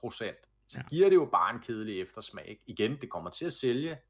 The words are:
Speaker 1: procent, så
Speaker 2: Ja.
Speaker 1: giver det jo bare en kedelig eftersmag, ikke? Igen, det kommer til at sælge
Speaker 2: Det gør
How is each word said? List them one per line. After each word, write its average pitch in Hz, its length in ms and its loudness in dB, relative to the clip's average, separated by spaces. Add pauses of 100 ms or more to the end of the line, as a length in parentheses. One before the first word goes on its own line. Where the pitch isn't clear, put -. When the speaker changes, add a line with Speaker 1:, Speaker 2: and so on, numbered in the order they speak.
Speaker 1:
procent, 107 360 -8 (320)
så - 100 -12
Speaker 2:
Ja. 131 40 -8 (140)
Speaker 1:
giver 190 120 8
det 190 80 10
jo 160 160 6
bare 95 220 4
en 120 60 -8
kedelig 107 400 -6
eftersmag, 90 480 -12
ikke? - 180 -16
Igen, 117 340 -2
det - 100 -10
kommer 85 200 -8
til - 140 -8
at 170 80 -2
sælge 131 360 0
Speaker 2:
Det - 0 -
gør 156 80 -8 (140)